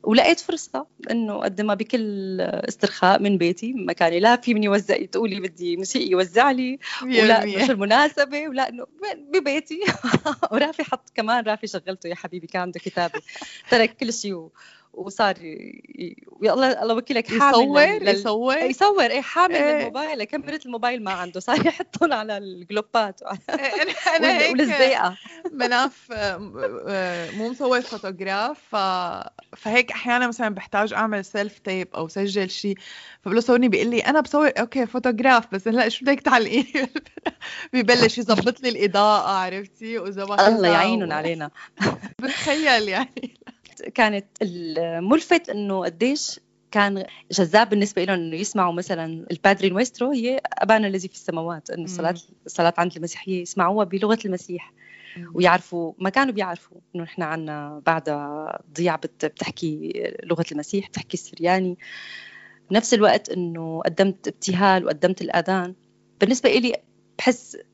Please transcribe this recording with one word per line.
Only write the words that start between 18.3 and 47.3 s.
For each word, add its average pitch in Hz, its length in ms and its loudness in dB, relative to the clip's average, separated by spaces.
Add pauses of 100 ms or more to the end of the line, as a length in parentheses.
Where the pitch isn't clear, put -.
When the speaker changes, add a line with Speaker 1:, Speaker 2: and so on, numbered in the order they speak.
Speaker 1:
يصور، 330 480 2
إيه، 240 160 0
حامل 339 340 0
Speaker 2:
إيه. 294 240 2
Speaker 1:
للموبايل، 285 460 -4
كاميرا 294 420 -8
الموبايل 240 380 -4
ما 190 60 -6
عنده، 180 300 -6
صار 277 260 2
يحطهم 320 460 -2
على 214 260 -4
الجلوبات 202 840 -4
وعلى 196 160 -10 (120)
Speaker 2:
إيه، 277 320 -2
أنا، 359 100 -2 (240)
أنا 320 120 4
Speaker 1:
وال-، 349 140 2
Speaker 2:
هيك 320 100 2
Speaker 1:
والزيقة. 254 640 2 (360)
Speaker 2:
مناف، 247 600 -2
آه، 202 240 -4
م-، 196 160 -14 (360)
آه، 180 420 -4
مو 220 200 -6
مصور 254 300 0
فوتوغراف، 202 760 -6 (180)
ف-، 185 800 -4
فهيك 233 360 0
أحيانًا 240 360 0
مثلًا 226 200 -4
بحتاج 208 440 -2
أعمل 214 320 -2
self 208 340 -6
تيب 185 360 -6
أو 160 140 -6
سجل 196 420 -2
شيء، 196 260 -4 (440)
فبقول 196 140 -4
له: 233 60 6
"صورني." 247 280 4
بيقول 196 220 2
لي: 240 100 2
"أنا 294 200 2
بصور." 294 380 2
"أوكي، 233 280 -2
فوتوغراف، 240 680 2
بس 190 140 -4
هلأ 240 200 2
شو 240 160 -6
بدك 277 160 2
تعلقي؟" 240 440 2 (560)
<laughs> - 520 -10
ببلش 240 460 4
يظبط 220 420 2
لي 254 80 -2
الإضاءة، 208 600 4
عرفتي؟ 196 680 -6
وإذا 196 260 -8
ما 202 120 -4
في 196 100 8
Speaker 1:
الله 220 120 6
Speaker 2:
إضاءة 180 140 4
Speaker 1:
يعينهم 190 360 2
Speaker 2:
و- 160 40 -4
Speaker 1:
علينا. 156 380 -4 (280)
Speaker 2:
<laughs> - 440 -2
بتخيل، 269 680 2
يعني. 247 460 -4 (600)
Speaker 1:
كانت 208 320 2 (160)
الملفت 170 1040 0
إنه 196 360 -4
قديش 226 560 -2 (300)
كان 202 340 2 (280)